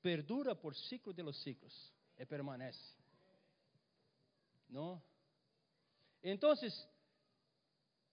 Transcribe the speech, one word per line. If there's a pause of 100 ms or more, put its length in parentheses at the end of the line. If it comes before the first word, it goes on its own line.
perdura
por
ciclo
de
los
ciclos (260)
e
permanece. (1700)
Não? (1200)
Então, (1600)